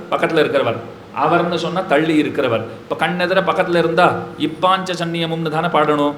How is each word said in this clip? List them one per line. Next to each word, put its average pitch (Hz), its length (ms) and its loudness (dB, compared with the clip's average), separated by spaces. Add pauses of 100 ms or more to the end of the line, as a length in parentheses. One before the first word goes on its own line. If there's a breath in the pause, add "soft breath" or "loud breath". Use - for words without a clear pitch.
(120)
பக்கத்துல 160 320 0
இருக்கிறவர், 120 380 0 (400)
அவர்னு 170 340 2
சொன்னா 160 260 -4
தள்ளி 156 400 2
இருக்கிறவர். 127 420 0 (160 loud breath)
இப்ப - 280 -4
கண்ணெதிர 180 320 0
பக்கத்துல 175 360 0
இருந்தா 165 380 4 (260)
இப்பாஞ்ச 180 580 0
சன்னியமும்னு 165 520 -2
தானே 160 180 -2
பாடணும். 147 500 2